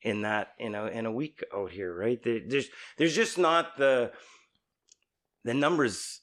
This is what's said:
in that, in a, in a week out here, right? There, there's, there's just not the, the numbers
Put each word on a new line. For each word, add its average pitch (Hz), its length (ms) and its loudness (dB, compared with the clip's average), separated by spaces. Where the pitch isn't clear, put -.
in 104 200 -2
that, 107 380 -2
in 107 160 -6
a, 104 120 -6
in 113 180 -6
a 113 60 -4
week 143 300 -6
out 95 160 -4
here, 90 260 -6
right? 117 260 0
There, 117 220 0
there's, 135 220 -2
there's 156 180 2
just 214 220 2
not 165 400 2
the, 131 340 4
the 117 100 -2
numbers 143 680 2